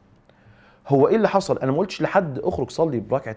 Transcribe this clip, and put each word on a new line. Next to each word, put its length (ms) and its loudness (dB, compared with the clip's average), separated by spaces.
هو 200 6
إيه 80 4
اللي 140 2
حصل؟ 280 0
أنا 140 -2
ما 60 0
قلتش 240 -4
لحد: 380 0
"اخرج 320 -4
صلي 280 0
بركعة 380 -4